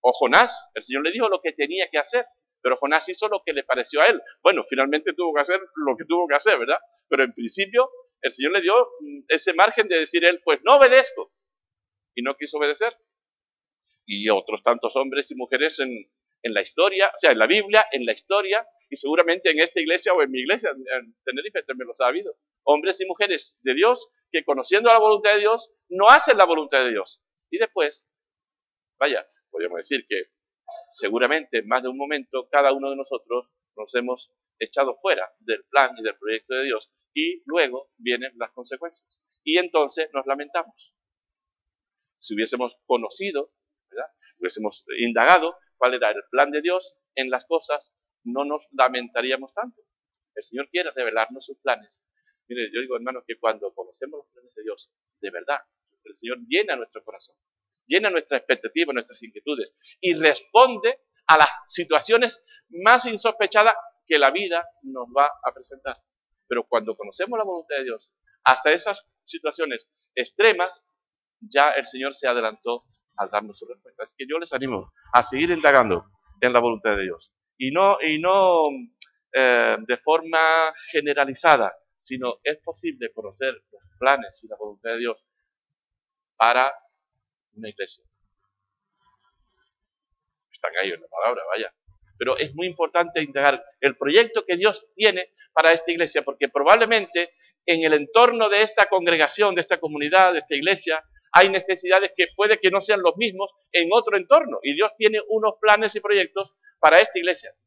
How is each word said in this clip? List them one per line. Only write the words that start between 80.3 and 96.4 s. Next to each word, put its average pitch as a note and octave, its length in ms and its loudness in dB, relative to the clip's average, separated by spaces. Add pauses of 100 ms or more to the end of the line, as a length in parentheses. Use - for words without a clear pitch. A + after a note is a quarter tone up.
generalizada, C#3+ 800 2 (280)
sino B2+ 420 -10
es D3+ 160 -6
posible C3+ 540 -12
conocer A2+ 420 -10 (160)
los - 120 -20 (180)
planes C3 420 -2
y A2+ 60 -20
la G#2+ 80 -14
voluntad G#2 340 -14
de A#2 80 -6
Dios A#2+ 260 -8 (1120)
para B2+ 380 2 (800)
una A2 140 -16
iglesia. - 360 -16 (2500)
Están - 280 -8
ahí F#2+ 120 -2
en E2 100 -10
la E2+ 60 -20
palabra, G#2+ 400 -4
vaya. G2 260 -6 (460)
Pero B2+ 180 -2
es D3 180 -6
muy E3+ 120 -8
importante E3+ 560 -2
indagar C#3 420 0 (160)
el C3+ 160 0
proyecto A3 480 2
que F3+ 120 -2
Dios G3 280 -2 (120)
tiene F#3 360 0 (200)
para D#3+ 200 4
esta E3 200 -2
iglesia, E3 300 -2
porque C#3 260 -4